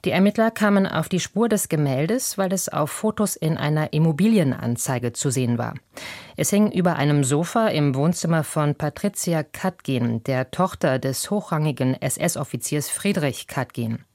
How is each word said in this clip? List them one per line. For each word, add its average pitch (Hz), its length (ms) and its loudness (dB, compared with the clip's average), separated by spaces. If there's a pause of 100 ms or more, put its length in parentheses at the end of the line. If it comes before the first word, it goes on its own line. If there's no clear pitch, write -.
Die - 60 0
Ermittler 208 380 4
kamen 202 380 2
auf - 220 -2
die 180 100 0
Spur 226 300 -2
des 208 180 0
Gemäldes, 151 680 0
weil 190 160 0
es - 160 -4
auf 147 200 -2
Fotos 214 460 -2
in 160 220 0
einer 151 340 0
Immobilienanzeige 143 1200 2
zu - 180 -2
sehen 120 280 0
war. 117 160 -4 (640)
Es - 140 0
hing 208 200 4
über 175 240 2
einem 147 300 4
Sofa 170 420 0
im 143 280 2
Wohnzimmer 160 500 0
von 147 300 0
Patricia 160 680 -2
Katkin, 120 800 -2
der 131 280 -2
Tochter 160 480 0
des - 300 -4
hochrangigen 151 720 0
S-S-Offiziers - 880 -4
Friedrich 185 580 -2
Katkin. 117 520 -4 (160)